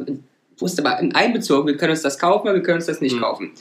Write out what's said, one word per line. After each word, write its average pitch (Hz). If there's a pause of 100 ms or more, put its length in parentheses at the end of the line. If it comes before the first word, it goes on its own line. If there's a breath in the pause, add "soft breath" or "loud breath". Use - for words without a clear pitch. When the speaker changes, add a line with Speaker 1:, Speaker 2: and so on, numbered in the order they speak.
Speaker 1:
ich -
wusste 175
aber 123
in 143
Einbezogen, 160
wir 139
können 160
uns 160
das 139
kaufen, 196
aber 196
wir 170
können 175
uns 170
das 156
nicht 127
Speaker 2:
Mhm. 117
Speaker 1:
kaufen. 104